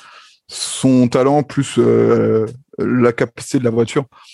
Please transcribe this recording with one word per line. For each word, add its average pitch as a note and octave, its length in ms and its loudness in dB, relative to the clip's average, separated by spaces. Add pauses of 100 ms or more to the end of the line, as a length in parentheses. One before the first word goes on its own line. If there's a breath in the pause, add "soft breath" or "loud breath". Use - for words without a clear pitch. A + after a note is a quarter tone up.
(480 loud breath)
son B2+ 600 0
talent C#3 340 2
plus, - 360 -6
euh, A2+ 680 2 (320)
la A#2+ 340 0
capacité - 460 -4
de B2+ 60 -2
la A#2 60 0
voiture A#2 340 -2 (280 loud breath)